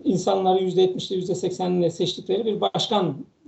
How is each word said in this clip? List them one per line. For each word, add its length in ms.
insanları 600
yüzde 180
yetmişle 340
yüzde 200
seksenle 540
seçtikleri 560
bir 160
başkan 640